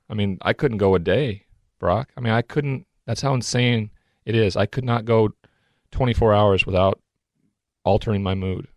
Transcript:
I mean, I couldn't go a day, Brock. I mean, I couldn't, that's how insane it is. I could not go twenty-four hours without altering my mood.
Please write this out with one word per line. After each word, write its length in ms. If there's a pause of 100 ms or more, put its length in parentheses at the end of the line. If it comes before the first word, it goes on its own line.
I 60
mean, 280
I 100
couldn't 260
go 160
a 60
day, 460 (340)
Brock. 360
I 40
mean, 120
I 100
couldn't, 440 (180)
that's 180
how 120
insane 560 (340)
it 120
is. 200
I 100
could 180
not 220
go 240 (600)
twenty-four 420
hours 320
without 360 (840)
altering 380
my 140
mood. 400